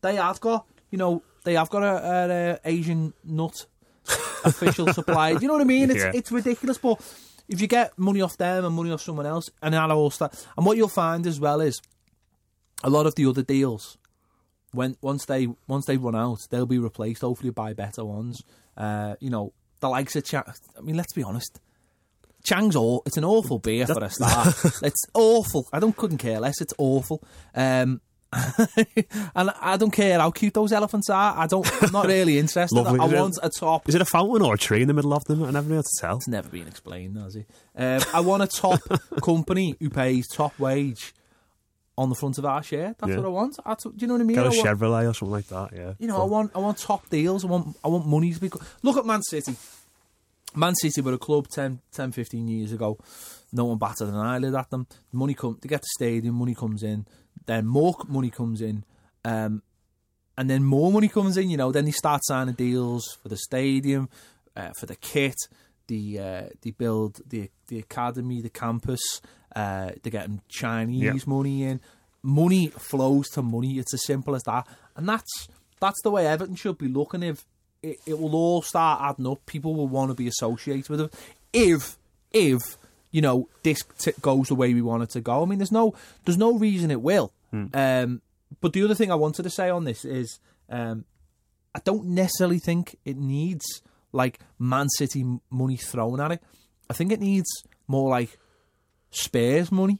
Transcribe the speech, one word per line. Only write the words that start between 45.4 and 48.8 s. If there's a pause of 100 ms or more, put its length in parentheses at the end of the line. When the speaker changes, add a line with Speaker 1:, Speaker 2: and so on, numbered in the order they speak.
Speaker 2:
that,
yeah.
Speaker 1:
You
know,
Speaker 2:
But
Speaker 1:
I
want,
I
want
top
deals.
I
want,
I
want
money
to
be
co-, (220)